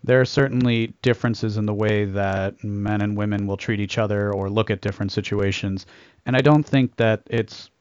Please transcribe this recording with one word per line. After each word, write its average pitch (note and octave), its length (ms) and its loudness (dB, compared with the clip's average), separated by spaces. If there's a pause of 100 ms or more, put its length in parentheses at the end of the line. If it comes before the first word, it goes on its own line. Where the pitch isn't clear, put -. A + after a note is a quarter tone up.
There B2+ 180 4
are B2+ 40 6
certainly B2 760 0
differences A2+ 560 0
in G#2+ 80 -2
the G#2 80 -2
way G#2 320 2
that G2 580 -2
men G#2 380 -2
and G#2 140 -2
women G#2 300 -2
will G2 100 -2
treat G#2+ 220 -4
each G#2 200 -4
other G#2 340 0
or G2 180 -2
look G#2 180 0
at G2+ 120 -2
different G2+ 320 -4
situations. G2 760 -2 (380)
And B2+ 120 0
I C3 40 4
don't D3 260 6
think C3 300 2
that A2 340 2
it's - 400 -6 (100)